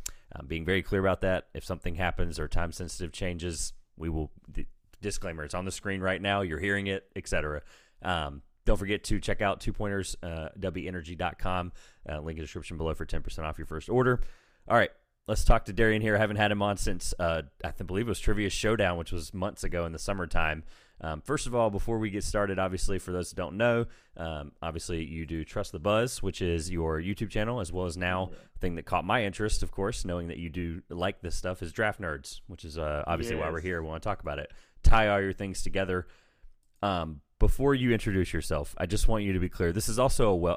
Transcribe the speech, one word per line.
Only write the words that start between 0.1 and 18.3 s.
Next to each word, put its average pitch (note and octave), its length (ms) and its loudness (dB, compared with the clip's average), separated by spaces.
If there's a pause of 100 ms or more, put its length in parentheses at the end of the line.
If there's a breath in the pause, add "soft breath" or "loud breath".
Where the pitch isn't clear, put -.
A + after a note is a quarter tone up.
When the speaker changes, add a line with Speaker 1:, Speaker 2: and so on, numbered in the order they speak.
Speaker 1:
Um, C2+ 100 -12
being E2 200 -4
very F#2 160 2
clear G2 180 0
about F#2+ 220 2
that. F#2 320 0
If - 100 -10
something F2 300 -4
happens F2 440 0
or D#2 100 -4
time-sensitive E2+ 640 -2
changes, F2 600 -4 (240)
we E2 140 -4
will, D#2 200 -2 (220)
d-, - 140 -2 (340)
disclaimer, F2+ 420 -4
it's D2 120 -10
on F#2 100 -2
the F#2+ 80 -4
screen F#2+ 300 -4
right F#2 180 0
now. G2+ 220 2
You're D#2 180 -2
hearing G2+ 260 0
it, F#2+ 300 -4
et F#2+ 100 -8
cetera. D2+ 360 -2 (400 soft breath)
Um, D2+ 400 -2 (240)
don't G#2+ 100 8
forget G2 280 0
to G#2 160 2
check - 200 -2
out G2 220 2
Two G#2+ 100 0
Pointers, G2+ 500 -2
uh, E2 280 -6 (100)
W F2+ 260 -4
energy F2 300 -8
dot E2+ 220 -4
com. F2+ 340 -2 (340 soft breath)
Uh, D2+ 140 -6
link D#2+ 160 -8
in D#2+ 60 -8
the - 20 -8
description E2 320 -10
below D#2+ 160 -2
for D#2+ 140 -4
ten D2+ 160 0
percent - 260 -4
off D#2 100 -6
your D#2 80 -8
first D#2 220 -8
order. B2 320 4 (480 soft breath)
All A#2 80 6
right, G#2+ 140 6 (360)
let's G#2+ 180 0
talk - 200 6
to G#2 80 -10
Darian A2 300 4
here. G#2+ 120 2
I G2+ 40 4
haven't G#2 180 4
had G#2 160 4
him G2+ 80 0
on G2+ 160 2
since, - 420 0
uh, E2 240 0 (220)
I D#2 60 -4
th-, E2+ 160 -8
believe G2 200 0
it A2+ 40 -2
was F#2+ 100 -2
Trivia G2+ 300 4